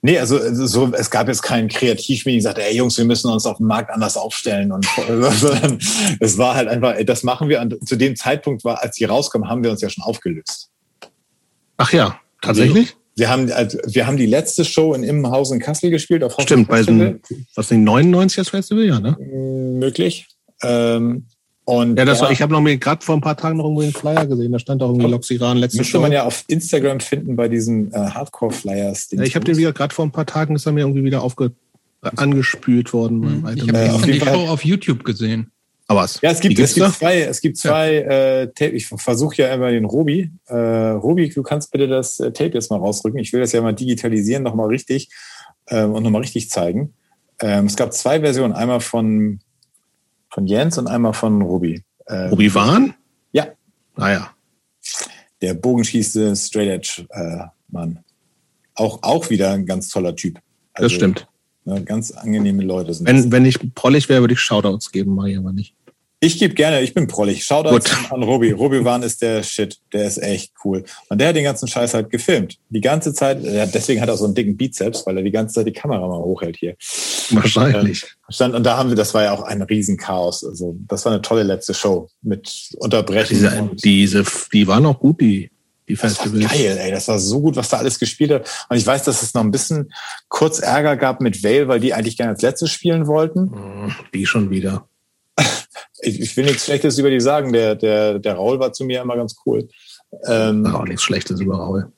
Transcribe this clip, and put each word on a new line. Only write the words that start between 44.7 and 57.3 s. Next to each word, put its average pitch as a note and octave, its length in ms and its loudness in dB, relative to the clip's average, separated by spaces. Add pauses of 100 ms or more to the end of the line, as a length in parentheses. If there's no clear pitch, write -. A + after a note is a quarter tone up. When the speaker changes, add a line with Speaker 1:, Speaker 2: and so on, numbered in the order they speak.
Speaker 1:
ähm, G#2+ 240 0
und A2 100 -2
nochmal A2 200 2
richtig A#2+ 280 -6
zeigen. G2 440 -2 (460)
Ähm, G2+ 260 2
es G3+ 100 -2
gab A#2 160 -2
zwei D3+ 280 0
Versionen, C3 340 0
einmal A#2+ 260 0
von, G#2+ 600 0 (880)
von G2 160 -4
Jens C3+ 320 0
und A#2+ 80 -4
einmal A#2 260 0
von G#2+ 300 2
Robi. F2 400 -2 (260)
Ähm, F#2 220 -4
Speaker 2:
Robi G2 240 4
Wahn? F3+ 400 4 (380)
Speaker 1:
Ja. D3 160 0 (480)
Speaker 2:
Ah G2 140 -2
ja. F#2+ 200 -2 (1120)
Speaker 1:
Der F#2 140 -2
bogenschießende G#2+ 840 0
Straight G#2 320 -2
Edge, F2 420 -6
äh, E2+ 360 -8 (220)